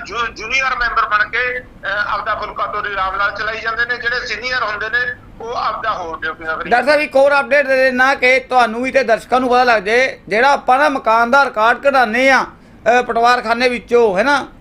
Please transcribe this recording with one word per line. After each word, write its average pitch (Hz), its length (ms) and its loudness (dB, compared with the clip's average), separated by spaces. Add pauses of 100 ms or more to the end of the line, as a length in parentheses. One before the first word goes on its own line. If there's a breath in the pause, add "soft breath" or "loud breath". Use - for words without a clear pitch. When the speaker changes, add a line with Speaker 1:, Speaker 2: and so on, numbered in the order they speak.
Speaker 1:
ਜੂ-, 226 200 -6
ਜੂਨੀਅਰ 254 500 -4
ਮੈਂਬਰ 226 320 -2
ਬਣ 208 200 -2
ਕੇ, 247 300 -4
ਅਹ, - 300 -14 (180)
ਆਪਦਾ 214 280 -4
ਫੁਲਕਾ 208 320 -6
ਤੋਰੀ 208 260 -8
ਆਰਾਮ 190 240 -4
ਨਾਲ 202 140 -2
ਚਲਾਈ 220 300 -8
ਜਾਂਦੇ 226 260 -4
ਨੇ। 240 100 -4
ਜਿਹੜੇ 240 300 -4
ਸੀਨੀਅਰ 240 360 -4
ਹੁੰਦੇ 208 280 -6
ਨੇ, 240 80 -2 (420)
ਉਹ 233 140 -8
ਆਪਦਾ 208 360 -4
ਹੋਰ 170 300 -8
ਡਿਊਟੀਆਂ 160 360 -6
ਕਰੀ 165 140 -6
Speaker 2:
ਡਾਕਟਰ 240 160 2
ਸਾਹਿਬ, 294 140 2
ਇੱਕ 302 140 -4
ਹੋਰ 277 260 4
ਅਪਡੇਟ 269 260 0
ਦੇ 269 100 0
ਦੇਣਾ 262 380 2
ਕਿ 254 240 2
ਤੁਹਾਨੂੰ 247 440 0
ਵੀ 262 80 -2
ਤੇ 269 120 2
ਦਰਸ਼ਕਾਂ 226 380 0
ਨੂੰ 262 80 -2
ਪਤਾ 247 160 4
ਲੱਗ 226 180 2
ਜਾਏ, 233 460 0
ਜਿਹੜਾ 226 220 2
ਆਪਾਂ 254 280 2
ਨਾ 302 100 4
ਮਕਾਨ 233 420 2
ਦਾ 277 140 6
ਰਿਕਾਰਡ 233 340 0
ਕਢਾਉਂਦੇ 262 520 2
ਆ, 233 160 4 (400 loud breath)
ਅਹ, 247 160 4
ਪਟਵਾਰਖਾਨੇ 240 680 2
ਵਿੱਚੋਂ, 233 500 2
ਹੈ 208 40 2
ਨਾ, 277 260 0 (120)